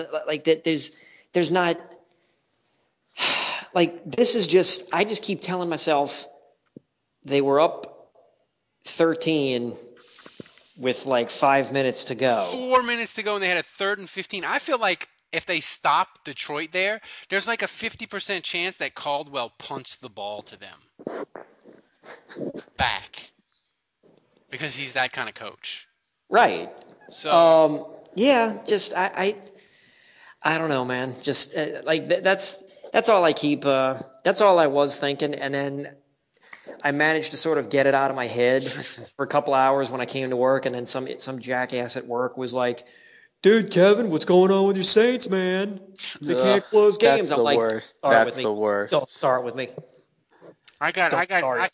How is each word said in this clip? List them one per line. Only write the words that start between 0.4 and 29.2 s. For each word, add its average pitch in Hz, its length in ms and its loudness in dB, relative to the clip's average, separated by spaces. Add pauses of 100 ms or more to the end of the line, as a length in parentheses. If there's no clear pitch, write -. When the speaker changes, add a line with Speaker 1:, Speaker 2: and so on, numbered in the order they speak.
Speaker 1:
that 160 180 2
there's, 156 280 0 (420)
there's 165 180 2
not, 170 260 2 (1400)
<sighs> - 560 -4
like, 170 320 0
this 240 300 2
is 190 120 4
just, - 460 4
I 175 100 2
just 208 180 -2
keep 196 200 -6
telling 180 280 -6
myself 147 580 0 (960)
they 139 160 0
were 139 180 2
up - 320 0 (920)
thirteen 147 880 -2 (1040)
with, 127 280 -4
like, 123 240 0
five 139 440 2
minutes 131 320 0
to 131 100 -8
go. 110 360 0
Speaker 2:
Four 254 320 0
minutes 233 320 -4
to 220 80 -8
go, 208 120 -2
and 196 80 -4
they 180 60 0
had 180 80 0
a 156 60 -4
third 202 360 -4
and 180 100 -16
fifteen. 190 360 -10
I 226 140 -4
feel 277 180 -4
like 196 300 -2 (260)
if 165 120 -6
they 170 140 -2
stopped - 640 -2
Detroit 151 480 -10
there, 190 300 -4 (280)
there's, 196 180 -4
like, 226 160 -4
a 185 40 -4
fifty - 380 -10
percent 190 380 -8
chance 180 340 -6
that 139 160 -8
Caldwell 143 640 -6
punts - 400 -12
the 123 120 -16
ball 101 340 -10
to 107 160 -16
them 92 180 -20 (2000)
back - 540 -6 (1200)
because 131 240 -8
he's 135 180 -10
that 127 180 -2
kind 123 160 -8
of 104 80 -14
coach. - 520 -14 (420)
Speaker 1:
Right. 107 400 4 (400)
Speaker 2:
So - 260 -2
Speaker 1:
Um, 160 500 6 (300)
yeah, 226 520 2
just, 208 280 2
I, 190 400 -2 (1080)